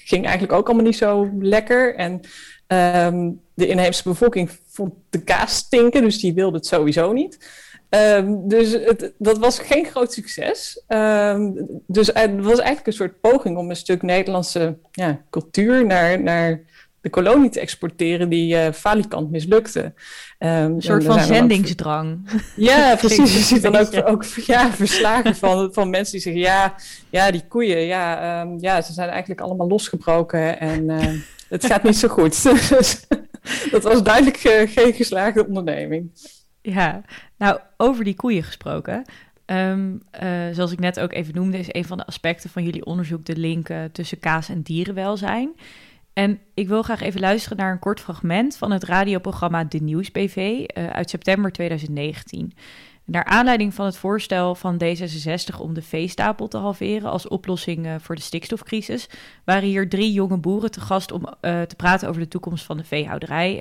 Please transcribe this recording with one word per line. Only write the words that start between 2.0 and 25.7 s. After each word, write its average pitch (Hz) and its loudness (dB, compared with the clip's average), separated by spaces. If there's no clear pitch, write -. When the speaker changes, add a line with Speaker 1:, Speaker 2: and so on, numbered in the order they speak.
Speaker 1:
ehm, 175 2
de 175 0
inheemse 180 2
bevolking 185 2
vond 196 -8
de 165 -4
kaas 214 0
stinken, 240 4
dus 214 2
die 180 0
wilde 185 0
het 156 -8
sowieso 160 2
niet. 294 -4
Ehm, 202 4
dus 220 4
het, 233 0
dat 214 4
was 247 2
geen 302 0
groot 247 -2
succes. - -8
Ehm, 208 2
dus 196 4
het 214 2
was 220 4
eigenlijk 277 -2
een 220 0
soort 190 -6
poging 226 2
om 175 -4
een 175 -8
stuk 180 -2
Nederlandse, 180 0
ja, 160 -4
cultuur 226 2
naar, 180 2
naar 170 0
de - -6
kolonie 233 6
te - -6
exporteren 170 -2
die, 165 2
eh, 160 2
falikant 208 -2
mislukte. 165 0
Ehm, 165 0
Speaker 2:
Een 160 0
Speaker 1:
en 170 -4
Speaker 2:
soort 165 4
Speaker 1:
er 151 2
Speaker 2:
van 160 6
Speaker 1:
zijn 156 4
dan 226 6
ook 240 6
Speaker 2:
zendingsdrang. 165 -2
Speaker 1:
Ja, 254 6
Speaker 2:
<laughs> - 0
Speaker 1:
precies. 220 6
Je 214 4
ziet 233 4
dan 208 4
ook, 214 4
Speaker 2:
Beetje. 190 0
Speaker 1:
ook, 220 0
ja, 247 2
verslagen 214 0
van, 190 2